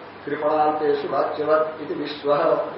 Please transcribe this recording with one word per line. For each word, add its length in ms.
कृपणान्ते 800
शुभाच्यवत् 800
इति 120
विश्व। 400